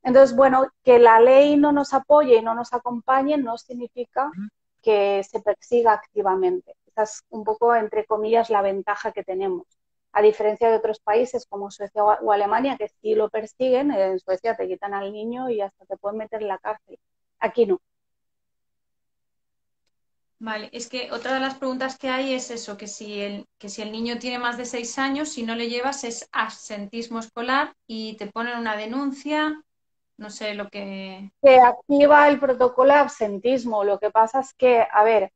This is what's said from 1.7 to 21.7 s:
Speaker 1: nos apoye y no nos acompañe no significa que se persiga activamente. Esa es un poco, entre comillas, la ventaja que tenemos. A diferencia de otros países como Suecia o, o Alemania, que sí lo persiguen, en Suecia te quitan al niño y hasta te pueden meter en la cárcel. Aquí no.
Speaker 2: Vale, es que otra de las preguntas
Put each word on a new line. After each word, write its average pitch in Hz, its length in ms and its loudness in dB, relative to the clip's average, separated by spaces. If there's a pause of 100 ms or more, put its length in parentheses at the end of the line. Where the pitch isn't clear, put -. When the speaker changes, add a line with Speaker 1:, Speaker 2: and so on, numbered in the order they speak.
Speaker 1:
nos 285 240 0
apoye 269 420 4
y 220 60 2
no 226 100 -4
nos 240 200 -6
acompañe 262 640 -2
no 240 200 -4
significa 247 760 -8 (520)
que 202 400 2
se - 160 -10
persiga 220 540 0
activamente. 190 800 -2 (100)
Esa - 180 -4
es - 260 -8
un 214 140 -12
poco, 220 320 0
entre 214 300 -2
comillas, 226 460 0
la 202 100 2
ventaja 196 500 -4
que 196 120 -10
tenemos. 185 420 -6 (460)
A 208 100 0
diferencia 214 480 2
de 220 80 2
otros 220 220 -4
países 233 480 -2
como 202 240 -12
Suecia 208 320 -4
o, 208 80 4 (100)
o 220 100 0
Alemania, 220 460 0
que 208 100 -6 (140)
sí 214 140 -2
lo 214 140 0
persiguen, 254 640 -2
en 190 280 -2
Suecia 214 360 -4
te 190 120 -6
quitan 202 260 -8
al 196 180 -8
niño 240 380 -8
y 214 120 -4
hasta 196 260 -10
te 190 100 -10
pueden 208 220 -8
meter 214 240 -10
en 202 60 -6
la 190 100 -6
cárcel. 208 400 -12 (400)
Aquí 226 260 0
no. 196 160 0 (2500)
Speaker 2:
Vale, 214 340 -12
es 240 160 -14
que - 240 -12
otra 240 220 -8
de 262 60 -4
las 262 160 -6
preguntas 262 420 -8